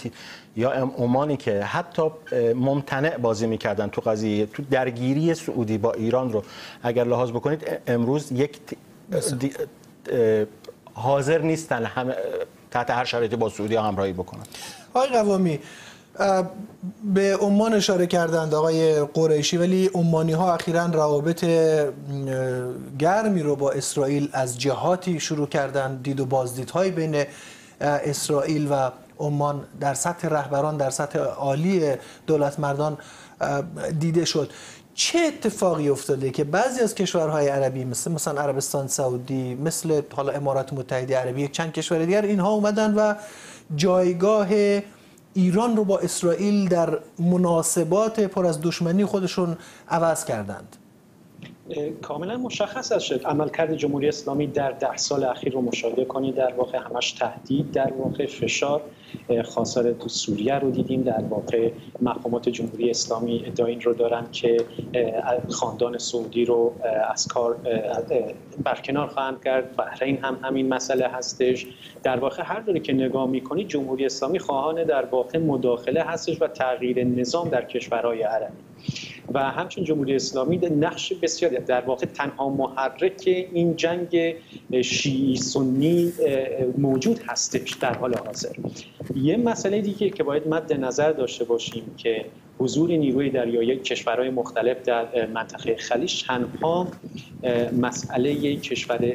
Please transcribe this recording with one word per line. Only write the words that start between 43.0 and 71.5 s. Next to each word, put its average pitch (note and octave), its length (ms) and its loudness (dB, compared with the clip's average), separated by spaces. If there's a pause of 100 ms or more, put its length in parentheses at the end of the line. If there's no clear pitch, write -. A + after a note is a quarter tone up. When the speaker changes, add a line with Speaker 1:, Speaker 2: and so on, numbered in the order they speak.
Speaker 2:
جایگاه F#3 720 4 (840)
ایران G3 420 4
رو G#3+ 80 4
با F#3+ 140 2
اسرائیل F3+ 720 2
در E3 300 2 (200)
مناسبات F3 1000 2
پر F#3+ 260 2
از D#3 140 2
دشمنی E3+ 440 2
خودشون F3+ 520 0 (320)
عوض E3 360 2
کردند؟ G#2 520 -6 (920)
Speaker 3:
اه، D3 200 -4
کاملاً D#3+ 460 -8
مشخص B3 560 -4
است E3+ 120 2
شد C3 200 -2
عملکرد D#3 500 0
جمهوری C#3+ 340 0
اسلامی D3 380 -2
در C#3 240 0
ده C3 260 -2
سال C#3 280 0
اخیر B2+ 280 -2
رو C3 80 0
مشاهده A#2 440 0
کنید، C3 300 -2
در B2+ 200 2
واقع B2 240 -2
همش A#2+ 340 -4
تهدید، C3+ 600 -2
در C3+ 200 2
واقع C3 340 -2
فشار. C#3+ 560 0 (460)
اه، A#2 140 2
خواستار A#2 500 0
تو A#2 160 -6
سوریه A2 460 -2
رو C3+ 160 0
دیدیم، B2+ 320 0
در A2+ 280 0
واقع A2+ 400 0 (320)
مقامات A#2+ 460 -2
جمهوری A#2 420 -2
اسلامی A#2 560 -2
ادعا A#2 200 0
این A#2 140 -2
رو A#2 140 2
دارن A#2 380 0
که، A#2 240 2 (380)
اه، B2 540 0
خاندان A#2+ 500 -2
سعودی A#2 460 -2
رو، A#2 300 4 (100)
اه، A2 280 0
از - 140 -2
کار، A#2 380 0
اه، A2+ 460 -2
اه، A#2+ 220 0 (320)
برکنار C#3 440 -2
خواهند C3+ 360 -6
کرد. C3 320 0
بحرین C3+ 460 -2
هم C3 200 -4
همین C3 260 0
مسئله B2+ 400 0
هستش. B2+ 580 0 (360)